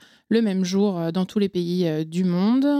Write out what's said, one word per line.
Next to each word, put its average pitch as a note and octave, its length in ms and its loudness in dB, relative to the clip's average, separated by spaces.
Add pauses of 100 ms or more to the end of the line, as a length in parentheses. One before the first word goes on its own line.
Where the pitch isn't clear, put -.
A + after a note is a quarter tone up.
(300)
le A3 100 4
même F#3+ 240 0
jour, F#3+ 340 0
euh, E3 120 -2
dans F#3 160 -2
tous - 120 -4
les G3+ 120 0
pays, F3 360 -2
euh, D#3 180 -2
du E3+ 200 -4
monde. G3+ 420 2 (140)